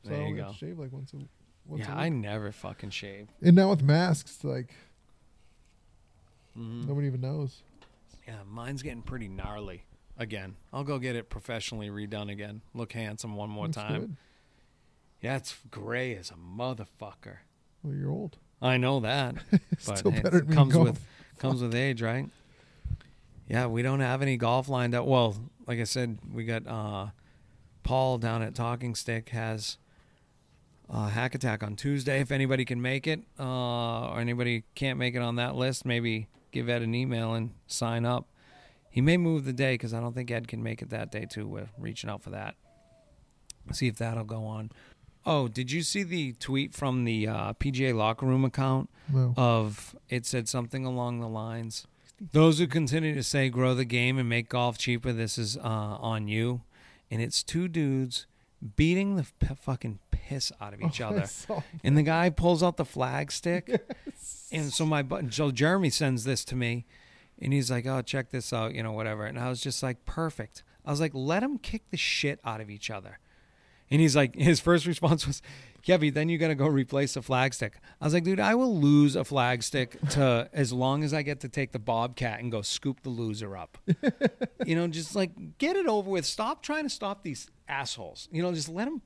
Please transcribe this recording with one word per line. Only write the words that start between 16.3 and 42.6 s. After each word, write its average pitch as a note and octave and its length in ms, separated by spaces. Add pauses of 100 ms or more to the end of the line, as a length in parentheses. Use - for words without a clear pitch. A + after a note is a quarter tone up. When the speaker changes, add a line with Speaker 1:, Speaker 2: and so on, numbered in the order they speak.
Speaker 2:
a - 40
motherfucker. G2+ 1040 (440)
Speaker 1:
Well, - 120
you're F#2 160
old. G3 280 (240)
Speaker 2:
I B2+ 140
know C3 240
that, B2 420
Speaker 1:
<laughs> - 100 (200)
It's - 140
Speaker 2:
but G2+ 120
Speaker 1:
still E3+ 140
Speaker 2:
hey, - 100
Speaker 1:
better F3+ 160
Speaker 2:
it D3 80
Speaker 1:
than D#3 100
Speaker 2:
comes C#3 180
Speaker 1:
golf. E3 120
Speaker 2:
with, - 200 (320)
comes C3 220
with A#2 140
age, B2 260
right? A#2 280 (1200)
Yeah, A#2+ 180
we A#2 160
don't C3+ 180
have C3 220
any C3+ 140
golf B2 320
lined B2 260
up. A#2+ 120
Well, A#2+ 280 (320)
like A#2 140
I A2+ 40
said, A#2 340 (140)
we A2+ 120
got, A2+ 220
uh, G#2+ 420 (760)
Paul C3 360
down A2+ 240
at A2 120
Talking A#2+ 400
Stick A2+ 360
has A2 460 (1120)
a A2 200
Hack A2+ 260
Attack A#2+ 300
on G#2 120
Tuesday. C#3 440
If C3+ 100
anybody C3+ 340
can A#2+ 160
make C3 280
it, D#3 160 (140)
uh, A#2+ 720
or A#2 80
anybody A#2+ 420 (120)
can't C3+ 240
make B2 160
it B2 60
on A#2+ 160
that B2 200
list, B2+ 280
maybe A#2 440 (240)
give A#2+ 160
Ed A#2+ 140
an A2+ 120
email A#2 400
and A2+ 160 (160)
sign A#2 400
up. B2 220 (600)
He - 120
may D#3 160
move E3 280
the C3+ 80
day C3 240
'cause A2+ 160
I A#2 80
don't A#2 140
think B2 160
Ed A#2 180
can A2+ 140
make A2+ 180
it - 100
that A2 200
day, G#2+ 160
too. G#2+ 220
We're G#2 280
reaching A2 320
out G2+ 140
for - 80
that. G2+ 240 (1160)